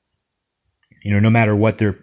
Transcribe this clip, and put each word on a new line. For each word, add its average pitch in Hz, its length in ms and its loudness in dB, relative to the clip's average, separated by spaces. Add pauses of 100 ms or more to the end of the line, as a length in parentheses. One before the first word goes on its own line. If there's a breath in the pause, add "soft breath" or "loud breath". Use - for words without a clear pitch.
(1040)
You 104 100 -6
know, 101 80 0
no 110 80 2
matter 110 260 2
what 104 220 0
their 101 260 -2